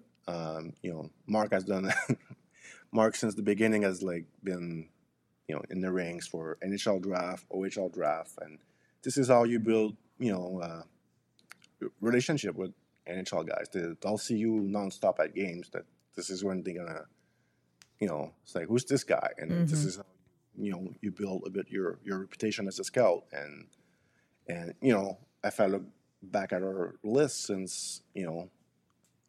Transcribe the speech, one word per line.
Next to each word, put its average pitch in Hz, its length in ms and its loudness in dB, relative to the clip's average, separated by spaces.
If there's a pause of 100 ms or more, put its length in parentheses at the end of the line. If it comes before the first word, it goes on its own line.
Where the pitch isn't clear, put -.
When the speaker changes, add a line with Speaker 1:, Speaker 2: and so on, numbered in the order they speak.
(280)
Speaker 1:
Um, 80 460 -6 (100)
you 87 100 -4
know, 80 160 -8 (160)
Mark 107 260 2
has 95 120 2
done, 95 280 0 (500)
<laughs> - 500 -20
Mark 110 240 6
since 110 180 0
the 107 80 -4
beginning 107 400 4
has, 95 220 2
like, 85 220 -4 (180)
been, 87 460 -6 (580)
you 76 80 -4
know, - 160 -4
in 92 100 -2
the 92 100 0
ranks 87 360 -2
for 80 340 -6
N 98 120 -2
H 101 120 -4
L 98 140 2
draft, 90 500 -4
O 95 160 -2
H 98 140 -4
L 92 100 0
draft, 80 520 -2
and 78 180 -14 (420)
this 131 160 -2
is 131 120 4
how 120 160 10
you 117 140 2
build, 110 380 4 (220)
you 123 120 2
know, 92 300 -4
uh, 82 220 -8 (1160)
relationship 120 540 2
with 92 160 -4 (360)
N 90 120 -4
H 92 140 -6
L 85 100 0
guys. - 300 -4
They, 85 280 -2
they'll 104 160 0
see - 200 -2
you 110 240 2
nonstop 98 580 0
at 78 140 2
games. 90 380 -4
That - 140 -8 (300)
this 90 140 -8
is 92 140 -4
when 92 200 -2
they're 87 120 -6
gonna, 80 300 -10 (920)
you 107 80 0
know, 78 260 -4 (100)
it's - 100 -20
like, 85 140 -4
"Who's 120 180 2
this 135 180 2
guy?" - 260 0 (100)
And - 100 -6 (180)
this 151 120 2
Speaker 2:
Mm-hmm. 147 80 2
Speaker 1:
is 185 100 -4
how, 202 80 -12 (520)
you 101 140 -2
know, 92 300 -6
you 104 100 -2
build 95 360 -4
a - 20 -6
bit 92 200 -4
your, 90 340 -2
your 98 160 -4
reputation 104 480 -2
as 92 120 -6
a 95 40 -4
scout. 107 480 6
And, 73 360 -10 (800)
and, 85 340 -6
you 131 120 6
know, 98 240 2 (260)
if 101 160 -2
I 104 80 6
look 95 160 0 (380)
back 95 320 -2
at 90 80 0
our 95 420 -2
list 127 420 2
since, - 560 -4 (120)
you 95 120 -4
know, 85 240 -6 (800)